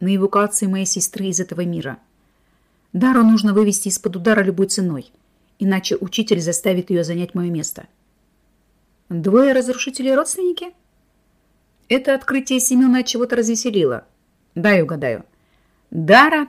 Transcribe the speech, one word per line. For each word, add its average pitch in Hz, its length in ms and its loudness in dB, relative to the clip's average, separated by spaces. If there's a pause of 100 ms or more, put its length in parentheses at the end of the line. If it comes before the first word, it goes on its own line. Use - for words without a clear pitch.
на 190 140 0
эвакуацию 202 540 0
моей 190 180 -2
сестры 190 400 -6
из 185 140 -2
этого 180 220 -6
мира. 160 360 -6 (960)
Дару 233 320 2
нужно 214 300 4
вывести 208 340 2
из-под 190 280 -4
удара 208 260 2
любой 190 240 0
ценой, 175 440 -4 (480)
иначе 190 380 -2
учитель 208 460 -2
заставит 180 480 -2
её 170 140 0
занять 170 300 -6
моё 175 160 -4
место". - 360 -8 (1300)
"Двое 190 400 4
разрушителей 254 600 -2
родственники?" 349 580 -2 (1160)
Это 269 240 2
открытие 262 460 -2
Семёна 254 400 4
от 247 60 -4
чего-то 240 300 -2
развеселило. 214 720 -2 (480)
"Дай 196 260 2
угадаю. 143 460 -4 (640)
Дара – 269 580 4